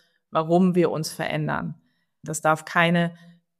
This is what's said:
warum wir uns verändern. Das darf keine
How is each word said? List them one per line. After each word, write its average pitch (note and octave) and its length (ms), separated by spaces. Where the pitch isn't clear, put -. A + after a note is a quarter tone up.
warum E3+ 440
wir E3+ 160
uns D#3 220
verändern. - 680
Das D#3+ 160
darf D#3 240
keine E3+ 500